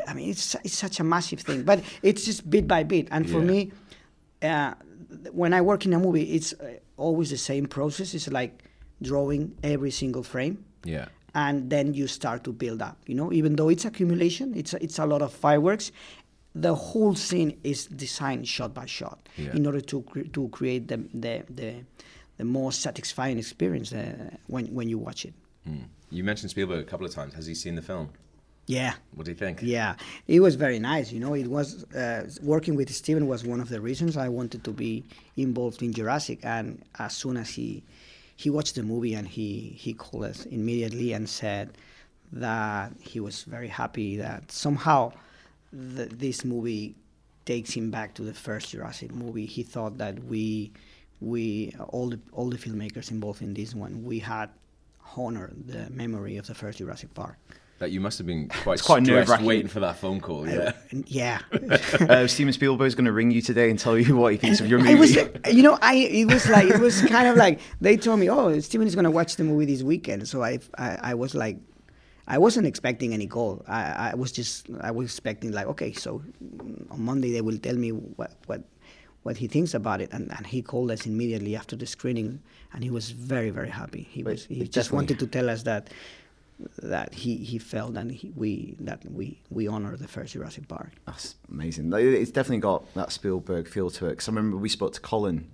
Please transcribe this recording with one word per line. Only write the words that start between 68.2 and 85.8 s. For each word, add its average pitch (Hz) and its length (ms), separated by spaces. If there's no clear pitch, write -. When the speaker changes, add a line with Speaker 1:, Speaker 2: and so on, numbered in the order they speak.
Speaker 1:
"Oh, 202 300
Steven 220 300
is 175 80
gonna 170 160
watch 165 240
the 160 80
movie 151 200
this 135 200
weekend." 127 420
So 131 160
I, 120 160
I, 92 220
I 123 40
was 131 220
like, 110 220
I - 120
wasn't 226 280
expecting 120 480
any 104 140
call. 107 400
I, 98 420
I - 60
was 127 160
just, - 340
I 110 100
was 117 160
expecting 113 460
like, 101 160
"Okay, - 240
so - 280
on - 100
Monday 127 300
they 117 120
will 110 160
tell 123 180
me 117 160
what, - 400
what, - 180
what 107 140
he 117 100
thinks 160 260
about 104 280
it." - 120
And, - 240
and - 120
he 123 140
called 123 280
us 113 160
immediately 110 480
after 110 220
the - 100
screening, 123 540
and - 100
he 123 80
was 117 220
very, 120 380
very - 200
happy. - 400
He - 140
Speaker 3:
But 110 80
Speaker 1:
was, - 140
he 127 160
Speaker 3:
it 117 100
Speaker 1:
just - 20
Speaker 3:
definitely 139 60
Speaker 1:
wanted 139 240
to 135 80
tell 123 200
us 113 140
that, 110 280